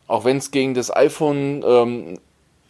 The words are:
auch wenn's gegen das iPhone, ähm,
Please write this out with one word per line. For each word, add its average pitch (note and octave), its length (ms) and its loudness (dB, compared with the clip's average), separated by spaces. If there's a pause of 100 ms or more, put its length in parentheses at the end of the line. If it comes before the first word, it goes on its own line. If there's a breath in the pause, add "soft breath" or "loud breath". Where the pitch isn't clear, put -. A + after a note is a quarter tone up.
auch A2 160 -2
wenn's C3+ 280 0
gegen C3+ 240 0
das A#2+ 200 -4
iPhone, C#3+ 720 0
ähm, A#2+ 520 2 (500)